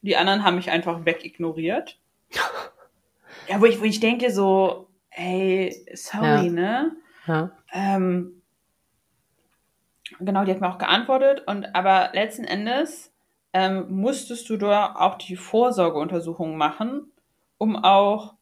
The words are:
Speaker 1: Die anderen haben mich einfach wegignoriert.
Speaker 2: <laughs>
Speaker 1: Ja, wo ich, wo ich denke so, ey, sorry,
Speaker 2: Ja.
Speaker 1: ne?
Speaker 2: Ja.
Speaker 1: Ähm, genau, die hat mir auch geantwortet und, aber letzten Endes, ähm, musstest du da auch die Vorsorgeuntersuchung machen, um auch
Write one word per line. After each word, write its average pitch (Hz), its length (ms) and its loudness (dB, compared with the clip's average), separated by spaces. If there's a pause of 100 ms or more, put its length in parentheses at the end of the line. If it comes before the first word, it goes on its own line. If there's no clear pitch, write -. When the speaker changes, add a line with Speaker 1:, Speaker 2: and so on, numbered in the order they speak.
Speaker 1:
Die 202 140 0
anderen 196 280 2
haben 180 120 4
mich 180 140 -4
einfach 170 360 -2
wegignoriert. 165 920 -4 (320)
Speaker 2:
<laughs> - 80 -8 (1080)
Speaker 1:
Ja, 190 120 0
wo 226 60 8
ich, 226 140 4
wo 208 40 -2
ich 214 160 0
denke 233 320 0
so, 190 560 2 (220)
ey, 185 640 -2 (220)
sorry, - 320 -4
Speaker 2:
Ja. 151 240 4
Speaker 1:
ne? 226 460 -2 (320)
Speaker 2:
Ja. 165 220 -2 (220)
Speaker 1:
Ähm, 185 680 -2 (1800)
genau, 196 260 0
die 190 60 0
hat 190 100 -2
mir 185 80 -2
auch 180 100 -6
geantwortet 262 680 2
und, 202 300 -6
aber 190 360 4
letzten 214 300 -2
Endes, 240 720 -4 (400)
ähm, 190 360 0
musstest 226 600 -4
du 220 60 -2
da 202 400 2
auch 185 200 2
die 180 200 -12
Vorsorgeuntersuchung 170 1200 0
machen, 220 560 -2 (440)
um 214 200 0
auch 202 640 4